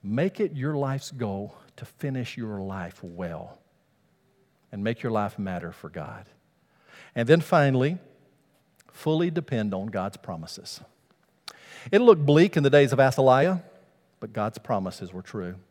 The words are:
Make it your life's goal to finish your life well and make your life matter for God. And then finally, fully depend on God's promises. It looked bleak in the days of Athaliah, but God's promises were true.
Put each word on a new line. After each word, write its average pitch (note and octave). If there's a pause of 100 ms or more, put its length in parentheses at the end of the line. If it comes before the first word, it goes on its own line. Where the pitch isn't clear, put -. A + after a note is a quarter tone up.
Make C3
it F#3+
your D3
life's C#3
goal G#2 (200)
to -
finish C3
your G#2+
life F#2+
well E2+ (1120)
and G2+
make A#2
your A#2+
life G#2
matter F2
for -
God. D#2 (880)
And A#2
then E3
finally, C#3+ (920)
fully D#3+
depend A#2+
on G2
God's G2
promises. - (1080)
It G3+
looked G3
bleak D#3
in D3
the C3+
days C#3+
of C3
Athaliah, C3+ (560)
but A2
God's G#2+
promises F#2+
were F2+
true. F#2 (160)